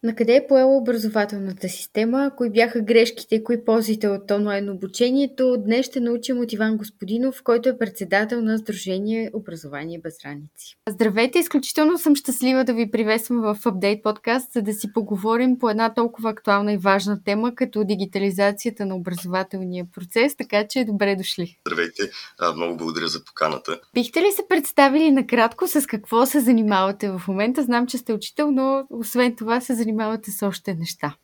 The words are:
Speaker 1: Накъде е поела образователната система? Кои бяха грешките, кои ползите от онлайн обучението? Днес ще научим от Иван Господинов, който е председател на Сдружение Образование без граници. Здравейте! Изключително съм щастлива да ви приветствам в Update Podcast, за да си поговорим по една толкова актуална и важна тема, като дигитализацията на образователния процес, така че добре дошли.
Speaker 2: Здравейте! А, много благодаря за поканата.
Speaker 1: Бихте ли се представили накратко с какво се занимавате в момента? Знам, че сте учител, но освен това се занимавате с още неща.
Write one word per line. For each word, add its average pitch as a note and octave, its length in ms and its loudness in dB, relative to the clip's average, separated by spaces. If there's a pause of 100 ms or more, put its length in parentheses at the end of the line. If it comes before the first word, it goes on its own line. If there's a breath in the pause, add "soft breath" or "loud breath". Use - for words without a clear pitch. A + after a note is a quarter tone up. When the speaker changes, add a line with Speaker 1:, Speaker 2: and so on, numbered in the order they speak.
Speaker 1:
Накъде A3+ 320 4
е C#4 120 4
поела C4+ 300 8
образователната G#3 920 -2
система? A#3+ 680 -2
Кои A#3+ 120 0
бяха A3+ 320 2
грешките, A3 640 2
кои A#3+ 220 -2
ползите A3 420 2
от G3 240 -2
онлайн G3+ 380 0
обучението? B3 880 0
Днес A3+ 280 0
ще C4+ 140 -6
научим A#3+ 400 -2
от A#3 140 -4
Иван A3 240 0
Господинов, A3 680 -4
който A#3+ 260 2
е B3+ 80 -2
председател G#3 640 -2
на A3 160 0
Сдружение G#3+ 760 -4
Образование E3 680 -10
без E3 240 -14
граници. C#3+ 540 -16 (120)
Здравейте! A3 500 2
Изключително D4+ 580 2
съм D#4 180 4
щастлива C4 480 0
да B3 100 0
ви A3+ 180 -2
приветствам A3+ 500 0
в G#3+ 220 -2
Update G3+ 380 0
Podcast, G#3 520 -2
за A#3+ 80 0
да G#3 120 -2
си G#3 200 -8
поговорим A3+ 680 0
по A#3+ 100 2
една A3 240 0
толкова A#3 360 -2
актуална G#3 440 2
и G3+ 40 0
важна G3 460 0
тема, A3 320 0
като B3 280 -2
дигитализацията G3+ 1040 -2
на F#3+ 100 -4
образователния F3+ 1000 -6
процес, A3+ 420 0
така G#3 320 -2
че B3+ 180 0
добре G3+ 300 0
дошли. F3+ 420 -6 (100)
Speaker 2:
Здравейте! E3 440 -4 (280 loud breath)
А, F2 140 0
много E2+ 240 -4
благодаря E2 300 -4
за D#2+ 180 -8
поканата. - 540 -4 (140)
Speaker 1:
Бихте B3 280 -2
ли G4 100 4
се G4 180 -6
представили D4 640 4
накратко B3 560 2
с C#4+ 200 0
какво A3+ 380 0
се C#4+ 140 2
занимавате G#3 680 2
в F#3 180 -6
момента? G#3+ 360 0
Знам, A#3+ 240 0
че B3+ 100 -6
сте A#3+ 160 -4
учител, D4 380 -2
но C4+ 380 0
освен A#3+ 460 0
това A3+ 260 -2
се B3+ 120 -4
занимавате A3+ 180 -2 (400)
с G3+ 160 -4
още F#3+ 260 -6
неща. D#3+ 500 -6